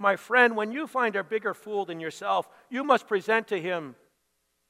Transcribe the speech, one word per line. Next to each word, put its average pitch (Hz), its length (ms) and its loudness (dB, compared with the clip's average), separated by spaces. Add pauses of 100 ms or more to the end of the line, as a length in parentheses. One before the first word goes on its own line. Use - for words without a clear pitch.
"My 196 160 2
friend, 240 400 4
when 214 160 -2
you 285 160 -6
find 240 260 -2
a 196 80 -2
bigger 208 320 -4
fool 208 300 -6
than 170 160 -8
yourself, 185 480 -4 (200)
you 254 140 -6
must 277 240 2
present 214 400 0
to 190 140 -4
him 160 340 -6 (760)